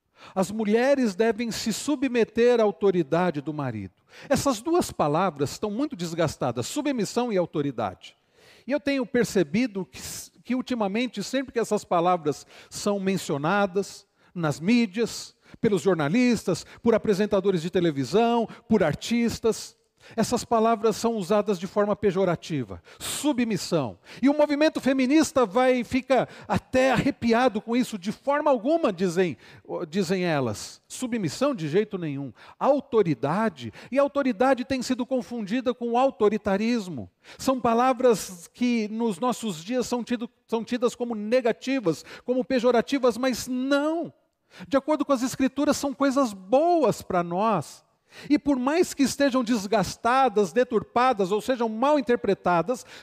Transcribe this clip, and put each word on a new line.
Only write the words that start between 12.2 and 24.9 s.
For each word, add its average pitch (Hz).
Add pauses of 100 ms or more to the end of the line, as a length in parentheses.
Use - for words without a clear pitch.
são 202
mencionadas 190 (260)
nas 156
mídias, 220 (240)
pelos 214
jornalistas, 185 (180)
por 226
apresentadores 196
de 175
televisão, 180 (200)
por 208
artistas. 220 (400)
Essas 226
palavras 226
são 233
usadas 208
de 185
forma 208
pejorativa. 165 (180)
Submissão. 220 (240)
E 254
o -
movimento 294
feminista 269